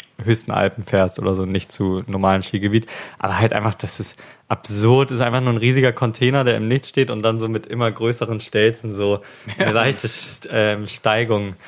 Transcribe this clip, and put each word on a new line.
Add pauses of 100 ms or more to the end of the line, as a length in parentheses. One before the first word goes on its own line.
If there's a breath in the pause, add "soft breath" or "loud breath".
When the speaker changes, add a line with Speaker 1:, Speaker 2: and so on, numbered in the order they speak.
(240)
Speaker 1:
höchsten
Alpen
fährst
oder
so,
nicht
zu
normalen
Skigebiet. (320 loud breath)
Aber
halt
einfach,
das
ist (320 loud breath)
absurd,
ist
einfach
nur
ein
riesiger
Container,
der
im
Nichts
steht
und
dann
so
mit
immer
größeren
Stelzen
so (360 loud breath)
eine
Speaker 2:
Ja.
Speaker 1:
leichte
St-,
ähm,
Steigung (120)